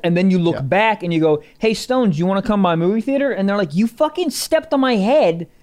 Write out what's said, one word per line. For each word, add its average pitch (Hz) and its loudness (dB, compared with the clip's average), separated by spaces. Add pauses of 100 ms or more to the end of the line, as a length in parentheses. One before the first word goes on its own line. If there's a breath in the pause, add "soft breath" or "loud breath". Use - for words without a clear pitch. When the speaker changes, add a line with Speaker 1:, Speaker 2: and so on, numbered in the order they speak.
Speaker 1:
and 170 0
then 185 2
you 185 2
look 165 0
Speaker 2:
Yeah. 135 -8
Speaker 1:
back 202 0
and 170 -2
you 156 0
go, 151 2 (160 loud breath)
"Hey, 226 0
Stones, 226 -2
you 175 0
wanna 196 0
come 208 0
by 175 2
a 160 0
movie 185 0
theater?" 277 -2
And 196 -2
they're 202 0
like, 160 -4
"You 208 2
fucking 302 -2
stepped 311 -2
on 269 2
my 254 2
head 190 2 (160 soft breath)